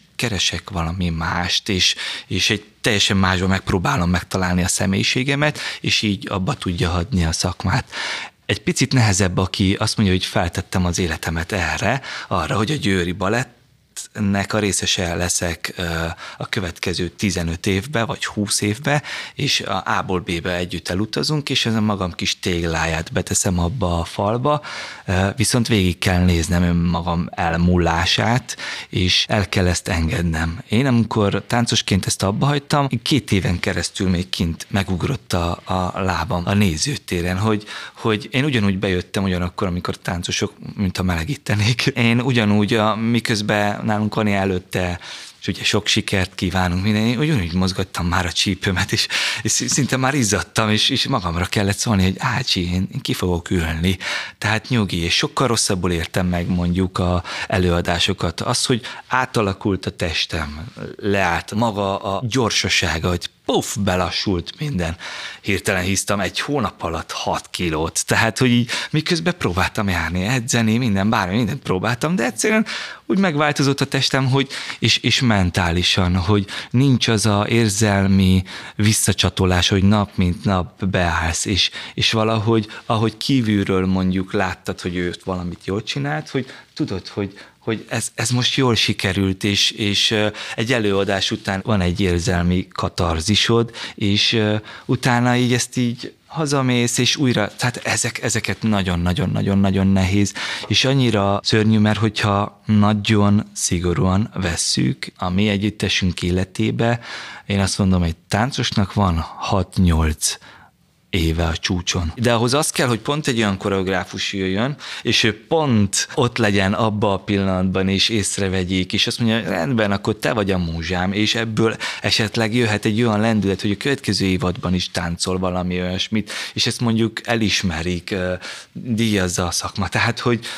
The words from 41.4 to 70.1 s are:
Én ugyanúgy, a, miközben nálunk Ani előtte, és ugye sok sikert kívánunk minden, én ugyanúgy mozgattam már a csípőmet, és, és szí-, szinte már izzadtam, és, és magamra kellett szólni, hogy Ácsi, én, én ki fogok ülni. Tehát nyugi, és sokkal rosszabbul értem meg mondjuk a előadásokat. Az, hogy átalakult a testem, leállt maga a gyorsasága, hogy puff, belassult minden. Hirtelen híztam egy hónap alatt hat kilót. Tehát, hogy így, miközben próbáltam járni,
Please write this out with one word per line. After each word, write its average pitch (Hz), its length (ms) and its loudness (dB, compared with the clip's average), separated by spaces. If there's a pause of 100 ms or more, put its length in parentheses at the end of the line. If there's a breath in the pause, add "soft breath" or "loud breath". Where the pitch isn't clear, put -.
Én 117 340 2
ugyanúgy, 107 540 2
a, 107 220 4
miközben 110 960 0
nálunk 107 260 0
Ani 107 180 2
előtte, 92 640 -2 (420 loud breath)
és - 60 -10
ugye 95 160 -4
sok - 240 0
sikert - 480 0
kívánunk 92 480 0
minden, 107 180 2
én 117 160 2
ugyanúgy 123 360 0
mozgattam 92 540 -2
már 90 180 2
a 85 60 -4
csípőmet, 95 600 0
és, - 160 0 (340 loud breath)
és 110 100 -2
szí-, - 160 -2
szinte 131 300 0
már 131 160 0
izzadtam, 107 560 0
és, 107 200 2
és - 180 0
magamra 90 380 0
kellett 101 320 0
szólni, 101 260 2
hogy 95 140 2
Ácsi, 98 560 -2
én, 92 200 0
én 135 80 -8
ki 123 120 -2
fogok 87 360 -2
ülni. 85 480 0 (400 loud breath)
Tehát 107 320 -2
nyugi, 104 280 0
és 85 180 0
sokkal 143 320 0
rosszabbul 95 440 0
értem 87 360 0
meg 87 200 0
mondjuk 90 500 0
a 90 260 0 (240 loud breath)
előadásokat. 87 920 0
Az, - 240 -2
hogy 117 160 0 (260 loud breath)
átalakult 104 800 0
a 98 40 -6
testem, 78 760 -4 (320)
leállt 95 560 0
maga 101 440 0
a 98 300 -4
gyorsasága, 95 800 0
hogy 87 200 -2 (160)
puff, 233 300 -2
belassult 92 840 -2
minden. 90 380 -4 (440 loud breath)
Hirtelen 95 420 0
híztam 98 360 -2
egy 90 200 -4
hónap 135 440 -4
alatt 82 280 -6
hat - 380 -4
kilót. 80 560 -2
Tehát, 113 320 2
hogy 131 120 4
így, 120 200 4 (200 loud breath)
miközben 160 480 -2
próbáltam 95 520 -2
járni, 85 340 -2